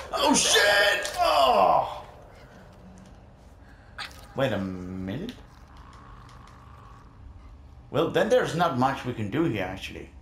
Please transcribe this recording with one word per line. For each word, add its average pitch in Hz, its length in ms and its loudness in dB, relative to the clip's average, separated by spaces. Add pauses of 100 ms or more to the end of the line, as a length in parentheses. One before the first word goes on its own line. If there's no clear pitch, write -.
(120)
Oh - 240 2
shit! - 840 2
Oh! - 840 4 (2250)
Wait 131 160 0
a 104 60 -2
minute. 92 760 -8 (2500)
Well, 160 180 0
then 208 180 0
there's 185 280 2
not 165 220 0
much 127 280 0
we 123 80 -6
can 110 160 -6
do 143 160 0
here, 113 180 -2
actually. 90 460 -10 (120)